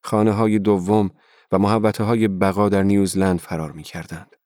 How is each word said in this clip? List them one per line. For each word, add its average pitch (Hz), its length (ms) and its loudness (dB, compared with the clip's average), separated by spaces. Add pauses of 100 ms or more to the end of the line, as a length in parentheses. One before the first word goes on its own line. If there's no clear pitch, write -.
خانه‌های 107 560 0
دوم 101 500 0 (420)
و 95 80 2
محوطه‌های 110 680 0
بقا 98 420 0
در 98 140 2
نیوزلند 95 560 2
فرار 80 320 -8
می‌کردند. 82 640 -16 (100)